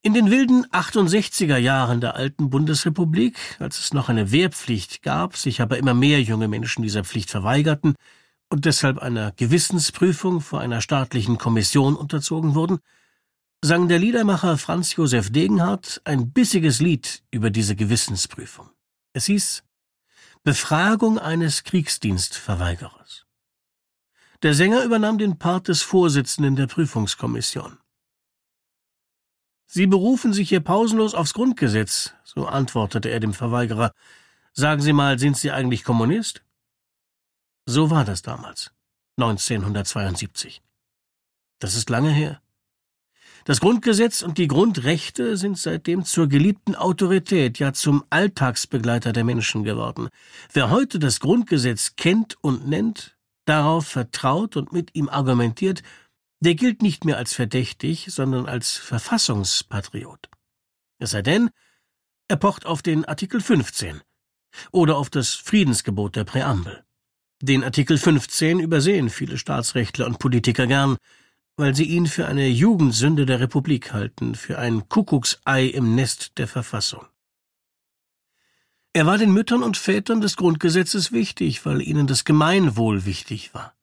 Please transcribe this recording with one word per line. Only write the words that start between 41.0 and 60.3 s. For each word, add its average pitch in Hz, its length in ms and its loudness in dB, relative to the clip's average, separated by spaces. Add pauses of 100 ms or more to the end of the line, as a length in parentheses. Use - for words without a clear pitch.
Das 101 160 -6
ist 117 140 -6
lange 131 220 0
her. 147 300 -2 (1000)
Das - 160 0
Grundgesetz 220 600 2
und 170 160 -6
die 175 100 2
Grundrechte 170 880 0
sind 190 220 -4
seitdem 170 480 -4
zur 160 240 0
geliebten 175 440 2
Autorität, 180 840 0
ja 139 140 0
zum 143 360 0
Alltagsbegleiter 120 1000 0
der 113 140 0
Menschen 113 400 -2
geworden. 113 420 -6 (460)
Wer - 160 2
heute 240 280 0
das 143 220 0
Grundgesetz 139 760 0
kennt 214 420 0
und 139 300 -2
nennt, 208 480 -4 (260)
darauf 156 420 2
vertraut 139 720 -4
und 139 160 -6
mit 170 240 -6
ihm 147 140 -2
argumentiert, 131 760 0 (560)
der 170 140 2
gilt 226 300 0
nicht 185 200 0
mehr 151 140 0
als 120 160 -6
verdächtig, 127 760 -4
sondern 131 340 -2
als - 320 -6
Verfassungspatriot. - 1500 -4 (720)